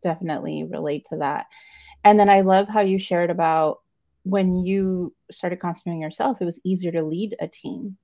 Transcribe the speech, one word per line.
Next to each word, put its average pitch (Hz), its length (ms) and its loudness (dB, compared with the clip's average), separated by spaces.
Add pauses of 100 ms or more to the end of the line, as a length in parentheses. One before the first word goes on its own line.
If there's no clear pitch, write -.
definitely 160 640 -6
relate 151 460 -6
to 156 80 -8
that. 143 280 -4 (580)
And 208 160 10
then 202 100 6
I 196 120 8
love 190 260 4
how 214 120 2
you 190 180 2
shared 175 320 -2
about 160 500 0 (440)
when 190 280 0
you 185 600 -2 (160)
started 180 300 -8
concentrating 170 420 -8
yourself, 202 380 -4
it 185 40 -2
was 170 200 -6
easier 185 280 -2
to 165 100 -2
lead 180 380 -6
a 185 80 -6
team - 560 -14